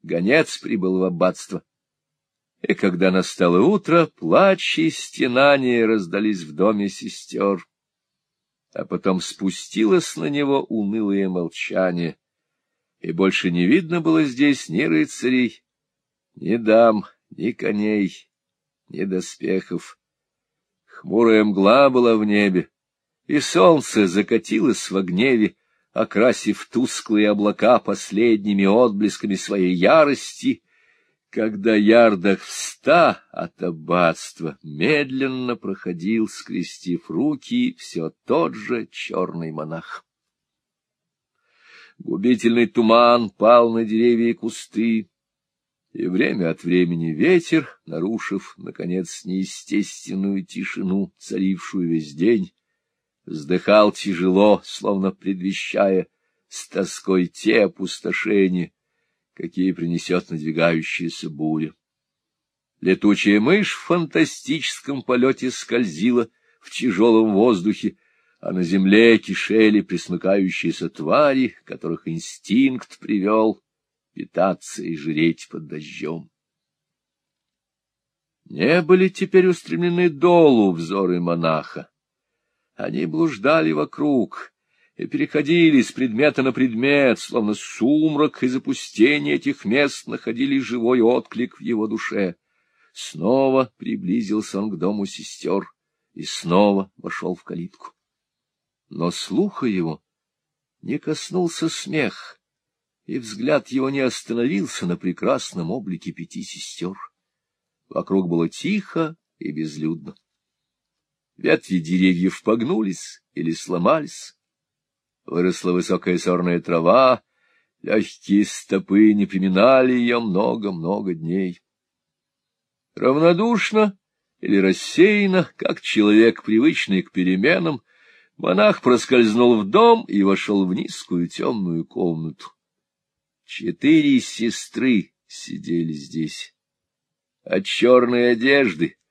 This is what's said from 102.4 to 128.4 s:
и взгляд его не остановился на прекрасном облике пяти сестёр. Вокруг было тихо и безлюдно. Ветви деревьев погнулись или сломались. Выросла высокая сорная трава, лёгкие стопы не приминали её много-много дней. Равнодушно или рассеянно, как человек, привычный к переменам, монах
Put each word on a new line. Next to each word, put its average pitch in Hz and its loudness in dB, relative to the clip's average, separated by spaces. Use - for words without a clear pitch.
и - -8
взгляд 117 -4
его 131 -2
не 139 -4
остановился 127 -4
на 87 -2
прекрасном 90 -4
облике 95 -8
пяти 85 -14
сестёр. - -12
Вокруг 95 -2
было 82 0
тихо 165 -6
и - -10
безлюдно. 78 -8
Ветви 80 0
деревьев 90 0
погнулись 110 -4
или 82 -6
сломались. 87 -4
Выросла 90 -2
высокая 90 -2
сорная 87 0
трава, 104 2
лёгкие 104 0
стопы 101 2
не 104 2
приминали 107 4
её 120 0
много-много 101 -2
дней. 87 -6
Равнодушно 196 2
или - 0
рассеянно, 185 2
как - -6
человек, 107 4
привычный 110 2
к - -8
переменам, 131 0
монах 202 2